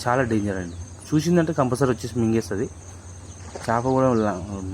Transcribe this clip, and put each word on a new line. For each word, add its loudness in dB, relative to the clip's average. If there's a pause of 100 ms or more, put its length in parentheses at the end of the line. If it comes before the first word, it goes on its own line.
చాలా 4 (100)
డేంజర్ 0
అండి. -8 (320)
చూసిందంటే 4
కంపల్సరీ 4
వచ్చేసి -6
మింగేస్తది. 0 (1000)
చేప 0 (120)
కూడా 4 (160)
లా-, 2 (400)